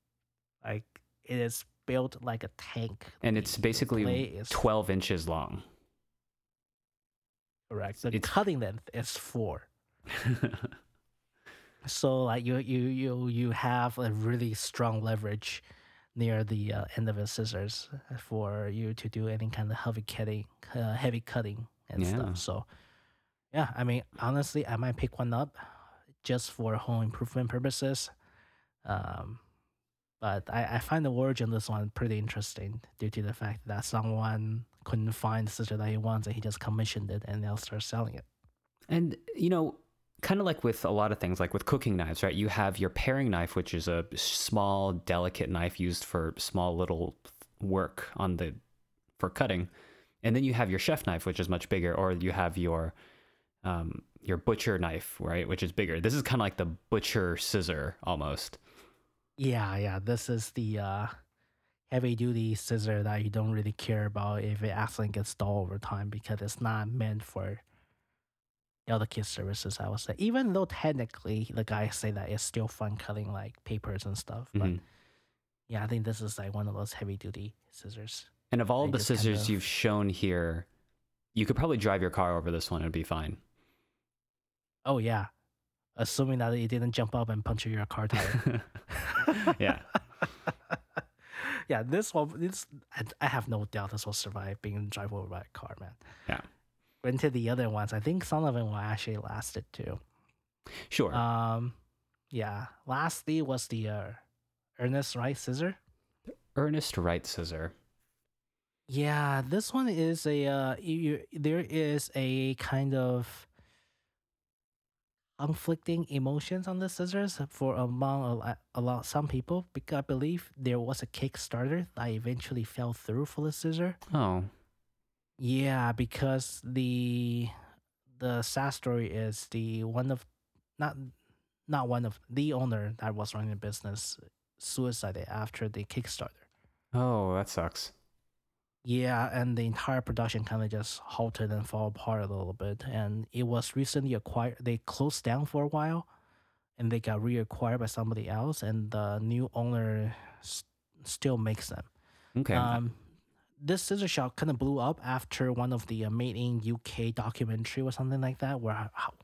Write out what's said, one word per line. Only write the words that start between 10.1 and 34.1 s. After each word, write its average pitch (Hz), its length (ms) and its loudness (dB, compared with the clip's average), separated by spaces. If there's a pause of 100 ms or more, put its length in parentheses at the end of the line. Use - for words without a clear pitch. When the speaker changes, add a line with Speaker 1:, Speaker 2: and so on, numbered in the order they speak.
Speaker 1:
So, 131 360 2
like, 120 200 2
you, 127 120 2
you, 127 240 0
you, 127 480 0
you 120 240 2
have 120 460 2
a 120 120 0
really 113 440 0
strong 110 480 0
leverage 107 600 -2 (540)
near 113 260 4
the, 107 300 0
uh, 104 120 -2 (120)
end 110 120 2
of 107 60 0
the 104 140 -2
scissors 110 600 -4 (300)
for 104 500 -2
you 110 260 -2
to 113 140 -6
do 110 200 -2
any 110 220 -2
kind 107 200 -2
of 110 60 -2
heavy 113 260 -4
cutting, 107 440 -4 (280)
uh, 113 200 0
heavy 120 260 0
cutting 113 480 -4 (200)
and 92 140 -2
Speaker 2:
Yeah. 87 60 2
Speaker 1:
stuff. 95 300 0
So, 98 280 -4 (840)
yeah, 147 240 2
I 123 80 0
mean, 120 180 2 (160)
honestly, 143 480 0
I 117 100 -2
might 120 200 0
pick - 240 -2
one 120 120 0
up 135 240 -2 (680)
just 123 260 0
for 110 240 -2
home 113 300 0
improvement 117 460 -2
purposes. 135 600 -2 (760)
Um, 101 540 -4 (840)
but 101 320 -2
I, 117 120 0
I 120 160 -2
find 160 240 2
the 131 80 2
origin 123 380 2
of 113 40 2
this 107 140 0
one 104 260 0
pretty 110 240 0
interesting 104 640 -4 (180)
due 107 120 -2
to 107 120 -2
the 101 100 -2
fact 107 360 -6
that 107 160 -4
someone 110 800 0 (180)